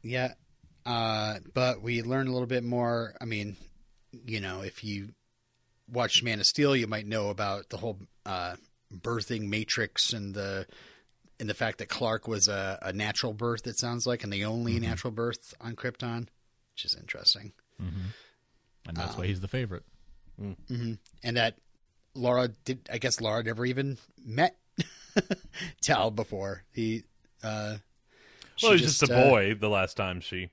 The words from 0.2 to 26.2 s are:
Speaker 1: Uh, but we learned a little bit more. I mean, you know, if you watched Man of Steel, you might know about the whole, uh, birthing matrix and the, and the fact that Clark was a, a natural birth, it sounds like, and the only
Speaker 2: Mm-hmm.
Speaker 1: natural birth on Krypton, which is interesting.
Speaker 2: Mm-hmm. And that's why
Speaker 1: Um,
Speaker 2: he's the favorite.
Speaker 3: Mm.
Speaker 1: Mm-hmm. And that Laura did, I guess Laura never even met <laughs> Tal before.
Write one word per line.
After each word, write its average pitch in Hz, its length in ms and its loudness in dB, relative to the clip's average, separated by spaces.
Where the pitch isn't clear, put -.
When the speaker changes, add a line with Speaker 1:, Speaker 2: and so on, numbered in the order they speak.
Speaker 1:
Uh, 110 540 0
but 127 280 2
we 117 220 -2
learned 131 260 0
a - 20 0
little 127 160 0
bit 123 160 0
more. 120 560 0
I 120 60 -10
mean, 104 320 -4
you 110 160 -4
know, 95 200 -6
if 98 220 -10
you 101 260 -6
watched 120 320 2
Man 110 160 -2
of - 80 4
Steel, 143 280 6
you 117 120 2
might 107 200 -4
know 104 220 0
about 101 400 -2
the 107 80 -10
whole, 101 220 -6
uh, 90 300 -4
birthing 110 540 -4
matrix - 640 0
and 101 200 -6
the, 98 320 -4
and 110 100 -6
the 107 40 -2
fact 110 240 -2
that - 120 -10
Clark 110 380 -2
was 107 200 2
a, 98 340 -2
a 95 120 -6
natural 104 400 -2
birth, 117 340 -4
it 113 100 -6
sounds 120 300 -2
like, 123 160 -2
and 101 100 -4
the 101 120 0
only 113 300 0
Speaker 2:
Mm-hmm. 117 100 0
Speaker 1:
natural 87 260 -2
birth 117 500 -4
on 117 140 -10
Krypton, 117 520 -6
which - 120 -10
is - 140 -2
interesting. - 520 0
Speaker 2:
Mm-hmm. 90 180 -4
And 85 100 -8
that's 85 180 -6
why 90 80 -4
Speaker 1:
Um, 95 60 0
Speaker 2:
he's 92 120 -2
the 98 60 -6
favorite. 113 360 -4
Speaker 3:
Mm. 101 140 -6
Speaker 1:
Mm-hmm. 117 240 -4
And 117 140 0
that 113 200 2
Laura 123 340 2
did, 127 260 -4
I 120 60 -4
guess 120 240 0
Laura 110 220 0
never 117 220 -2
even 131 320 0
met 135 320 2
<laughs> - 80 0
Tal 110 300 4
before. 98 600 -4